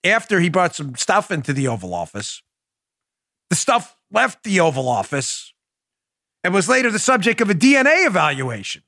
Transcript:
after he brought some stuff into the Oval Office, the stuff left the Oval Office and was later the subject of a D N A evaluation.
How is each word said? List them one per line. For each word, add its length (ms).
after 360
he 80
brought 280
some 200
stuff 340
into 220
the 160
Oval 260
Office, 480
the 80
stuff 400
left 320
the 180
Oval 260
Office 680
and 120
was 160
later 200
the 100
subject 420
of 80
a 40
D 220
N 100
A 200
evaluation. 840